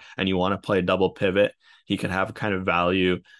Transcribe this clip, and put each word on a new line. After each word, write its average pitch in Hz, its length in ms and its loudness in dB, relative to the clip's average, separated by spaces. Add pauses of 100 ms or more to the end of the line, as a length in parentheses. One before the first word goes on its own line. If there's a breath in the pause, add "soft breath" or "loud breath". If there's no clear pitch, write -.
(180 loud breath)
and 95 120 -2
you 95 80 0
wanna 95 200 0
play 98 220 0
a - 20 0
double 92 300 2
pivot, 101 420 0 (320 soft breath)
he 98 120 -2
could - 120 -4
have 95 240 -2
kind 107 200 -4
of 92 100 -4
value, 90 580 2 (180 soft breath)